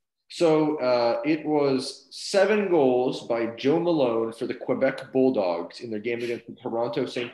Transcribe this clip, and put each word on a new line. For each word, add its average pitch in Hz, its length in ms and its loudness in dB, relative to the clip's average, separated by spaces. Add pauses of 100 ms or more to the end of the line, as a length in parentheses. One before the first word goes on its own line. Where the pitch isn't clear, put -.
(300)
So, 156 460 2
uh, 123 480 2
it 156 220 0
was 139 640 0
seven 202 580 2
goals 131 580 2
by 117 200 -2
Joe 135 340 0
Malone 123 540 0
for 127 120 -8
the 127 60 -4
Quebec - 580 -2
Bulldogs 98 720 0
in 120 100 -10
their 107 100 -6
game 117 220 -4
against 120 240 -6
the 113 80 -16
Toronto 120 520 -4
Saint 120 280 -8